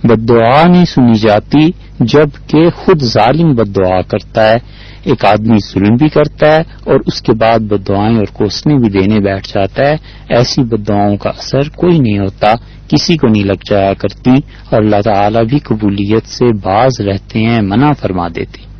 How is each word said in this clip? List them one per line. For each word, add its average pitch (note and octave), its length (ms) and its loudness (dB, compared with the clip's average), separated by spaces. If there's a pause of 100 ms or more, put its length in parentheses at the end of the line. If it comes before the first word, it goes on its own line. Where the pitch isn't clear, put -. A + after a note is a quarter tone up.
بد A2+ 240 0
دعا A#2 380 4
نہیں F3+ 180 4
سنی A#2+ 340 2
جاتی A2 520 2 (300)
جب C#3 260 2 (200)
کہ D#3+ 300 2
خود E3 260 0
ظالم C3 520 2
بد G#2 220 -2
دعا F#2 240 0
کرتا G#2+ 480 -2
ہے، A2+ 80 4 (480)
ایک C#3 200 -2
آدمی G#2+ 320 2 (160)
ظلم G#2 240 2
بھی D3+ 120 2
کرتا D3+ 440 0
ہے D#3 80 2
اور - 460 -2
اس - 160 -8
کے B2+ 100 0
بعد A2+ 260 2
بد G#2 300 -4
دعائیں G#2 280 0
اور G2+ 160 -2
کوسنے A2+ 420 -2
بھی A#2+ 140 2
دینے G2+ 320 0
بیٹھ G2 280 -4
جاتا G#2 380 -2
ہے۔ D3+ 100 0 (320)
ایسی B2 340 0
بد A2+ 260 -4
دعاؤں G2+ 280 0
کا - 140 -6
اثر - 380 -4
کوئی E3+ 300 0
نہیں G#2+ 200 0
ہوتا، G2+ 360 0 (340)
کسی - 280 0
کو C3+ 120 0
نہیں G#2 160 2
لگ G2 260 -2
جایا G2 240 0
کرتی، - 360 -4 (400)
اور A2+ 120 2
اللہ G#2 220 0
تعالیٰ G#2+ 400 0
بھی B2+ 140 -2
قبولیت G#2 680 -2
سے B2 260 -2
باز G#2+ 480 -2
رہتے G2+ 380 -4
ہیں، A2+ 240 0
منع A#2 300 0
فرما F#2 360 -4
دیتے F2+ 320 -12
ہیں۔ - 80 -20 (120)